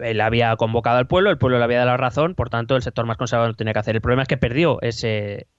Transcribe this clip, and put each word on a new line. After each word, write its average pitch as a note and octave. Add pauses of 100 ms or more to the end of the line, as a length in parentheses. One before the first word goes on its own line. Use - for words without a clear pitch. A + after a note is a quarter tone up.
él A2+
había A2+
convocado A#2
al B2+
pueblo, F#3
el D#3+
pueblo B2+
le A#2+
había A#2+
dado B2
la B2
razón, C3
por B2
tanto A#2
el B2+
sector A#2+
más A2+
conservador A#2
no A2
tenía A2
que G#2+
hacer. A2
El A2+
problema B2
es C3
que C#3
perdió C3
ese, G#2+ (120)